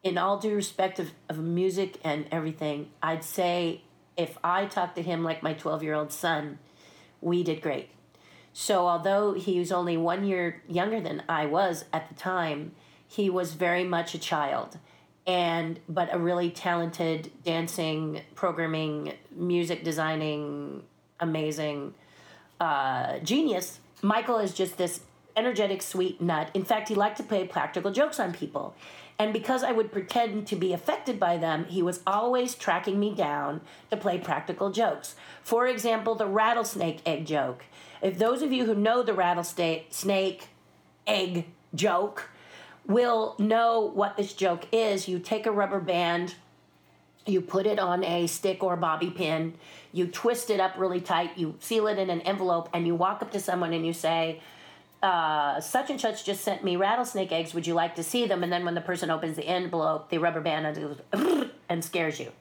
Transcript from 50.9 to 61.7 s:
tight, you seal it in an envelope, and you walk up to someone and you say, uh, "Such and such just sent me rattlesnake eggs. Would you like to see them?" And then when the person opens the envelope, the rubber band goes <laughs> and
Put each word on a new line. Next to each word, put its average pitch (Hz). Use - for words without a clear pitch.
tight, 175
you 156
seal 214
it 202
in 190
an 170
envelope, 180
and 170
you 170
walk 185
up -
to 196
someone 175
and 165
you 165
say, 160
uh, 156
"Such 262
and 277
such -
just 196
sent 196
me 180
rattlesnake 202
eggs. 165
Would 165
you 170
like 170
to 170
see 240
them?" 185
And 175
then 175
when 170
the 170
person 175
opens 160
the 147
envelope, 165
the 170
rubber 160
band 156
goes 214
<laughs> -
and 170